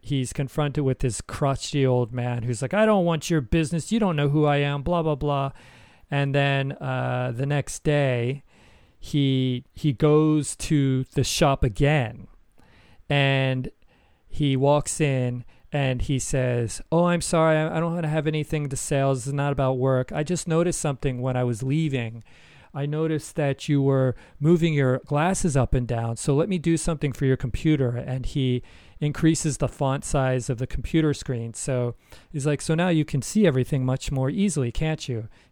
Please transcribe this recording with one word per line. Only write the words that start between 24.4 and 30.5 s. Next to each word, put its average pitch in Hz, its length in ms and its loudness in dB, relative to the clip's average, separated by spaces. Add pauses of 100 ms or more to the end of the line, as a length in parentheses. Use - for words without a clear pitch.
your 131 260 2
glasses 156 560 0
up 123 180 2
and 123 140 2
down. 117 280 -2
So 143 200 0
let 165 120 2
me 185 100 0
do 165 200 0
something 147 340 -2
for 139 140 -2
your 131 100 4
computer." 131 540 0
And 127 340 -4
he 127 380 0 (380)
increases 151 560 2
the 135 120 -2
font 135 360 -2
size 131 460 0